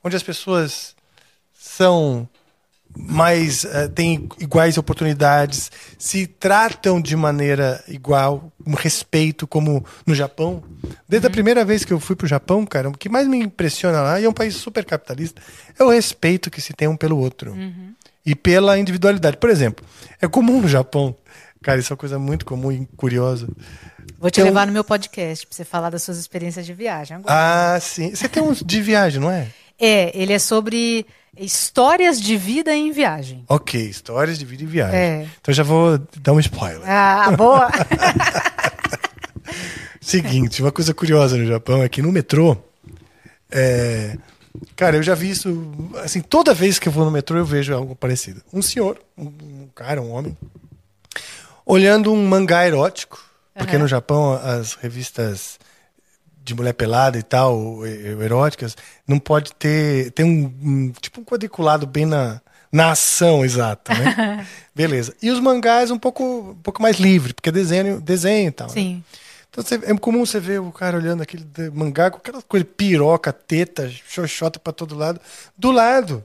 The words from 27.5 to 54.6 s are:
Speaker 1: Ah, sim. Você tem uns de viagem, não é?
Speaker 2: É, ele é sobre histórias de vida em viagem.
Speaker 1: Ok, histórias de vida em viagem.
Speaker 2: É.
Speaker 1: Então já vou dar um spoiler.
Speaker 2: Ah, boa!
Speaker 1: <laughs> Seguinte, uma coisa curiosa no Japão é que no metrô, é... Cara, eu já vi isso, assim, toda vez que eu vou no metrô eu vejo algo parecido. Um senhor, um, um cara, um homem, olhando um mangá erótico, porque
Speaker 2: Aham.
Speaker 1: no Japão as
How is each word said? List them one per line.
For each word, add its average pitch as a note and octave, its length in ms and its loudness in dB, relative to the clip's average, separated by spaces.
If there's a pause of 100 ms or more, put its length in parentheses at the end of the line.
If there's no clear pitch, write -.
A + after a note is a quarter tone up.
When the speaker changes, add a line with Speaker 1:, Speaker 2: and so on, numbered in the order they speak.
Speaker 1:
Ah, F3 40 0
sim. E3+ 360 -6
Você B3+ 120 -4
tem D#4 160 0
uns D4+ 220 0
de G3+ 160 -2
viagem, G3 400 2
não D3+ 100 0
é? D#3+ 160 -4 (320)
Speaker 2:
É, G#3 400 4
ele F#3+ 140 0
é G3+ 60 2
sobre A3+ 680 -2 (320)
histórias C#4 800 2
de G#3 160 0
vida C4+ 400 -2
em D4+ 160 -2
viagem. D3+ 560 -2
Speaker 1:
Ok, C#3 340 0
histórias B2 560 -4
de D3 60 -12
vida C3 200 -14
em D#3+ 40 -10
viagem. D#3 320 -2
Speaker 2:
É. D#3+ 280 -2 (120)
Speaker 1:
Então - 140 0
já D3 100 2
vou D#3+ 340 4 (220)
dar C#3 140 4
um D3+ 80 6
spoiler. - 440 -6
Speaker 2:
Ah, G3 460 4
boa! A#3+ 400 6
Speaker 1:
<laughs> C#4+ 80 0 (2250)
Seguinte, C3 600 0
uma C#3 100 2
coisa D#3+ 220 -2
curiosa D3 440 2
no A#2 80 0
Japão A#2 380 0
é B2 60 0
que - 120 -4
no D#3+ 100 0
metrô, D#3 460 2 (920)
é... A#2+ 680 -2 (580)
Cara, E3+ 220 2
eu D#3 60 0
já F3+ 100 2
vi F3 160 -2
isso, E3+ 420 -6 (320)
assim, E3+ 180 -6
toda D4+ 320 4
vez F#3 260 2
que - 80 -4
eu E3 40 0
vou D#3 140 0
no D#3 60 0
metrô D3+ 260 -2
eu E3+ 80 0
vejo C#3+ 280 -2
algo C3 220 -6
parecido. B2 460 -6 (120)
Um F#3 80 -4
senhor, G3 380 -4 (180)
um, D#3 100 -14
um D3 480 -20
cara, C3+ 260 -6
um A#2 100 -10
homem, C3+ 260 -8 (1300)
olhando G3+ 460 4
um G#3 160 2
mangá F#3 380 4
erótico, D#3+ 560 -2 (320)
porque D3+ 220 -4
Speaker 2:
Aham. D3 80 4
Speaker 1:
no D3 40 2
Japão C#3 540 0
as A#2+ 340 -6